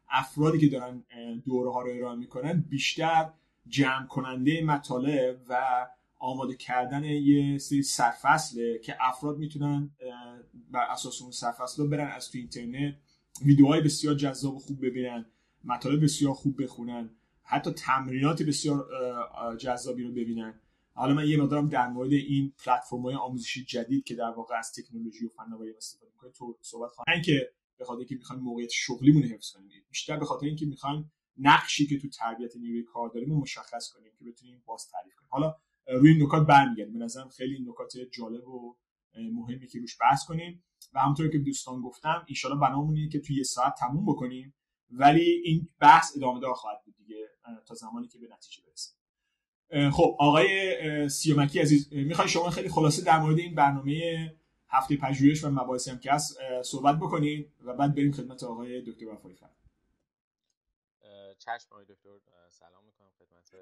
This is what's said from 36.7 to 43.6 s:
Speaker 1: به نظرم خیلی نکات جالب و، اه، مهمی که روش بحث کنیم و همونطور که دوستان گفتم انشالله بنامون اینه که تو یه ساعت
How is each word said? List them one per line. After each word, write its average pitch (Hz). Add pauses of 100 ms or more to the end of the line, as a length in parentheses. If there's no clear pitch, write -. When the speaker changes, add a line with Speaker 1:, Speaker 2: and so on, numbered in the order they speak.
Speaker 1:
به 117
نظرم 131
خیلی 131
نکات 123
جالب 120
و، 120 (360)
اه، 113
مهمی 120
که 120
روش 117
بحث 135
کنیم 175 (300)
و 135
همونطور 147
که 156
دوستان 135
گفتم 156
انشالله 139
بنامون 143
اینه 151
که 147
تو 143
یه 135
ساعت 131